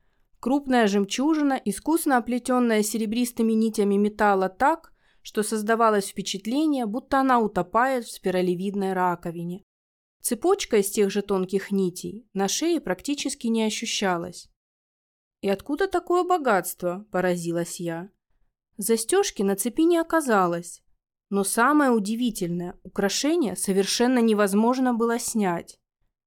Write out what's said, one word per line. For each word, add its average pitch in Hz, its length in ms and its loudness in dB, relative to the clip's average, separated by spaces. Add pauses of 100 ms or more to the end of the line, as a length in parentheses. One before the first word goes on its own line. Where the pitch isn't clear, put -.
(380)
Крупная 254 480 2
жемчужина, 262 800 0
искусно 294 540 0
оплетённая 240 640 0
серебристыми 226 720 -2
нитями 214 420 2
металла 202 520 2
так, 220 440 0 (300)
что - 200 -4
создавалось 214 640 2
впечатление, 254 800 -2
будто 269 340 -2
она 262 200 4
утопает 226 640 0
в - 80 -16
спиралевидной 185 800 -2
раковине. 175 720 -4 (560)
Цепочка 330 580 0
из 202 120 0
тех 202 200 2
же 202 120 -2
тонких 190 480 -2
нитей 190 640 -4
на 196 140 0
шее 320 320 0
практически - 640 -6
не 226 180 0
ощущалась. 185 840 -4 (920)
"И 196 80 -4
откуда 285 400 0
такое 359 340 0
богатство?" – 214 880 0
поразилась 170 720 -2
я. 170 300 -6 (680)
Застёжки 226 640 0
на 196 140 2
цепи 247 260 -2
не 339 140 4
оказалось. 226 840 0 (480)
Но 196 140 2
самое 269 460 4
удивительное – 202 920 -2
украшение 202 760 -2
совершенно 233 640 0
невозможно 226 720 2
было 233 240 0
снять. 190 600 -4 (460)